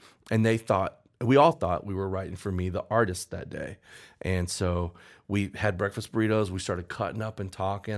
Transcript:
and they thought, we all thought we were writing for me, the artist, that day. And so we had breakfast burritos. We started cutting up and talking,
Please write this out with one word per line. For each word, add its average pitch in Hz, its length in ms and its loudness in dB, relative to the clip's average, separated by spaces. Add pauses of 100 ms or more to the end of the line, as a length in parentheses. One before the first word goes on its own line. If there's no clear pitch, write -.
(320)
and 110 120 4
they 113 140 4
thought, 95 400 0 (220)
we 123 160 4
all 156 160 8
thought 90 340 -2
we 98 80 -6
were 98 140 -2
writing 95 260 -6
for 101 160 -6
me, 90 200 -2
the 90 200 -4
artist, 107 400 2
that - 200 -10
day. 71 260 -10 (440)
And 90 300 0
so 87 440 0 (340)
we 101 260 0
had 104 240 -2
breakfast 101 320 -4
burritos. 110 400 2
We 92 80 -4
started 90 300 -6
cutting 107 340 -6
up 110 160 -8
and 98 140 -6
talking, 98 460 -4